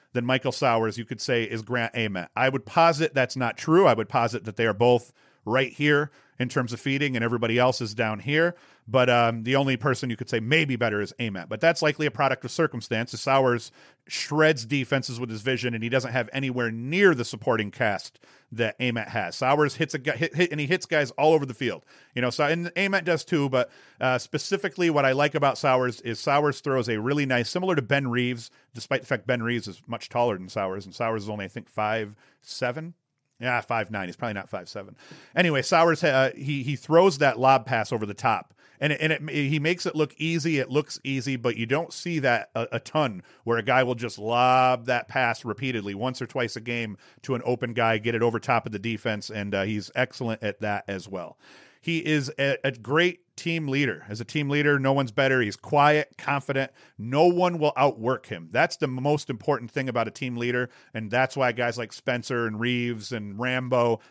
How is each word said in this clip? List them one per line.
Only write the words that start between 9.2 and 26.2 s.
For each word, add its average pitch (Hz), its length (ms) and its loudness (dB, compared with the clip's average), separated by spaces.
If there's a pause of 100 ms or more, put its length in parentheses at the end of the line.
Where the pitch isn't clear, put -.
the 127 140 0
only 135 200 2
person 131 320 -2
you 113 60 -4
could - 140 -10
say 117 100 -2
maybe 139 360 0
better 113 240 0
is 101 200 -4
Ament. 98 280 -6
But 110 140 -6
that's 165 200 4
likely 151 260 0
a 139 40 0
product 135 320 0
of 120 60 -10
circumstance. 120 600 -2
Sowers 127 600 2 (360)
shreds 151 580 2
defenses 131 540 -2
with 123 100 -6
his 110 120 -8
vision, 123 340 -2
and 110 80 -4
he 117 60 -4
doesn't 127 220 0
have 120 220 -2
anywhere 127 380 -2
near 156 420 2
the 120 120 -2
supporting 110 440 -2
cast - 500 -2 (320)
that 113 280 -2
Ament 117 300 -2
has. 92 260 -4
Sowers 143 400 2
hits 156 180 -2
a 151 60 -4
gu-, 131 140 -4
hit, 120 200 -4
hit, 175 160 2
and 147 100 -6
he 147 60 -2
hits 180 220 -2
guys 147 240 0
all 151 220 4
over 147 120 2
the 127 80 -10
field. - 320 -4 (300)
You 123 80 -2
know, 123 80 0
so, 147 140 0
and 170 300 -2
Ament 190 300 0
does 165 180 2
too, 143 240 0
but, 127 220 2 (320)
uh, 127 160 2
specifically 175 720 -2
what 147 160 2
I 131 60 4
like 147 240 2
about 139 240 2
Sowers 127 420 2
is 113 180 -6
Sowers 147 420 2